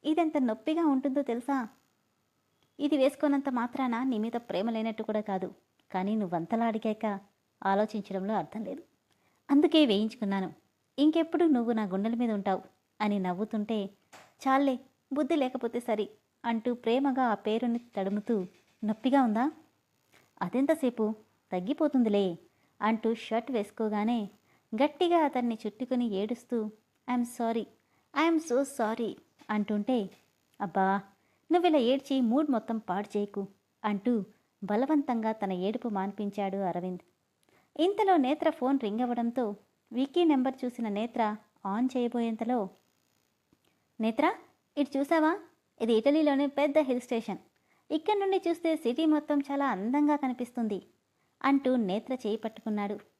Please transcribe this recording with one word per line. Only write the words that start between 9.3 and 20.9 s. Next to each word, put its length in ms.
అందుకే 340
వేయించుకున్నాను. 680
ఇంకెప్పుడు 460
నువ్వు 260
నా 120
గుండెల 320
మీద 160
ఉంటావు" 300
అని 180
నవ్వుతుంటే, 720
"చాలే, 320
బుద్ధి 220
లేకపోతే 440
సరి" 300
అంటూ 280
ప్రేమగా 500
ఆ 100
పేరుని 460
తడుముతూ, 680
"నొప్పిగా 400
ఉందా? 280
అదెంతసేపు? 720